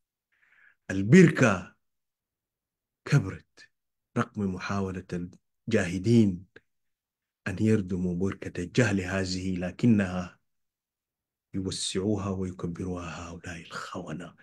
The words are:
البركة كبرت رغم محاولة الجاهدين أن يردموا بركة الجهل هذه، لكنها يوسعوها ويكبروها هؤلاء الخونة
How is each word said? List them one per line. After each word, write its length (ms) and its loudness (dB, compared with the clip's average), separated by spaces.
البركة 840 6
كبرت 640 -2
رغم 360 -2
محاولة 760 -6
الجاهدين 800 2
أن 120 -4
يردموا 560 0
بركة 460 -6
الجهل 400 0
هذه، 560 -4
لكنها 840 0
يوسعوها 760 -4
ويكبروها 1000 -8
هؤلاء 320 -14
الخونة 800 -12